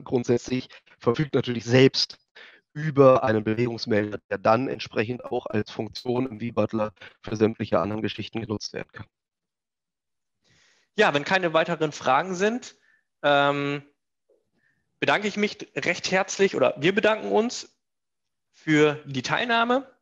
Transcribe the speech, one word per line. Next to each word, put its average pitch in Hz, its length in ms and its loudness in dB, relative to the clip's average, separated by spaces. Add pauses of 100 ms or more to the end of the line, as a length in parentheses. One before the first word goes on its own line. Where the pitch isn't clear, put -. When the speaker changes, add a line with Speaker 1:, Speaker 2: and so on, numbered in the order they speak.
Speaker 1:
grundsätzlich 127 680 -2 (300)
verfügt 131 360 -2
natürlich 120 300 -2
selbst 131 540 4 (540)
über 135 520 4
einen 107 200 0
Bewegungsmelder, 110 760 -2 (120)
der 101 80 -4
dann 110 300 2
entsprechend 120 560 -6
auch - 220 -6
als 107 240 -4
Funktion 123 560 -4
im 110 140 -12
V-Butler 110 520 -2 (280)
für - 160 -8
sämtliche 107 440 0
anderen 104 220 -4
Geschichten 107 380 -8
genutzt 107 320 -10
werden - 200 -12
kann. - 140 -18 (1900)
Speaker 2:
Ja, 202 200 4
wenn 143 100 0
keine 185 280 0
weiteren 160 400 0
Fragen 160 420 0
sind, 214 420 -2 (460)
ähm, 143 600 2 (1160)
bedanke 156 300 0
ich 190 80 -6
mich 208 220 -4 (180)
recht - 340 -4
herzlich 190 460 0
oder 123 220 2
wir 165 160 0
bedanken 208 360 0
uns 220 480 -2 (760)
für 151 520 2
die 131 180 -6
Teilnahme. 240 800 0